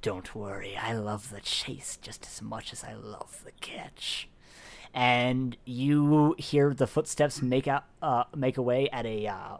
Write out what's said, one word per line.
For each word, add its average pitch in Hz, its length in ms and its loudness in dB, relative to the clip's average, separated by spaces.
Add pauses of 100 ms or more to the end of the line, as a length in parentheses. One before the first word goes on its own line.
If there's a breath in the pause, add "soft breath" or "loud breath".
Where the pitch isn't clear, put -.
Don't 92 340 -6
worry, 98 420 -10
I 113 160 -4
love 107 380 -4
the 104 100 -12
chase - 600 -6
just - 260 -16
as - 140 -14
much 110 320 -10
as - 120 -12
I - 100 -12
love 107 500 -14
the - 80 -16
catch. - 760 -10 (680 loud breath)
And 123 680 2
you 147 760 6
hear 143 340 4
the 131 140 2
footsteps - 560 0
make 131 240 2
out, 139 180 0 (160)
uh, 123 240 2 (100)
make 131 220 0
a 135 60 -2
way 123 280 4
at 113 160 -2
a, 107 200 -2
uh 95 340 -6